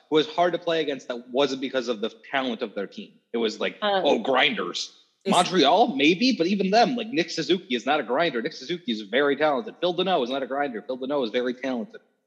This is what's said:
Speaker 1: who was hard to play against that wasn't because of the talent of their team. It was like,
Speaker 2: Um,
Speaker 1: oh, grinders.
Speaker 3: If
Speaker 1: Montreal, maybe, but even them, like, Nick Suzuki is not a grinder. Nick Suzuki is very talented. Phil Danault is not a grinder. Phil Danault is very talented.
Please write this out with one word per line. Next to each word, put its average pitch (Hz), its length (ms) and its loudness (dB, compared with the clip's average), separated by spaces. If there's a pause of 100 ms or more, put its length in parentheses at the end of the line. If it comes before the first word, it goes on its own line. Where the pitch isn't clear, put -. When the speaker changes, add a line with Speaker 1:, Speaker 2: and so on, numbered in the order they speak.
Speaker 1:
who 147 60 2
was 151 120 4
hard 175 260 2
to 170 60 -2
play 165 220 -2
against 139 280 -4
that 120 200 -8
wasn't 131 320 0
because 127 260 -4
of 117 140 -4
the 110 80 -4 (220)
talent 131 320 -2
of 104 100 -8
their 98 140 -6
team. - 240 -16 (200)
It 117 60 -4
was 110 220 -2
like, 95 240 -4
Speaker 2:
Um, 202 220 2
Speaker 1:
oh, 131 140 4
grinders. 117 720 0 (360)
Speaker 3:
If - 40 2
Speaker 1:
Montreal, 175 640 4
maybe, 180 420 4
but 165 100 0
even 196 240 0
them, 202 240 4
like, 113 120 -6
Nick 147 220 -2
Suzuki 160 460 -2
is 113 100 -4
not 147 140 2
a 139 40 -4
grinder. 127 380 0
Nick 135 120 -4
Suzuki 151 380 -8
is 107 100 -4
very 131 340 2
talented. 135 460 0
Phil 180 120 0
Danault 180 300 0
is 117 60 -4
not 135 140 -4
a 123 40 -8
grinder. 131 340 -4
Phil 131 160 -8
Danault 131 280 -2
is 107 60 -6
very 123 220 -2
talented. 123 480 -6 (260)